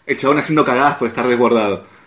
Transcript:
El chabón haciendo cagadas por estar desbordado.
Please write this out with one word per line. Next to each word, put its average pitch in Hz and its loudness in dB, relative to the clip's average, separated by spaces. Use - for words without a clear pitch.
El 139 -4
chabón 143 0
haciendo 151 0
cagadas 139 0
por 120 -2
estar 117 -4
desbordado. 113 0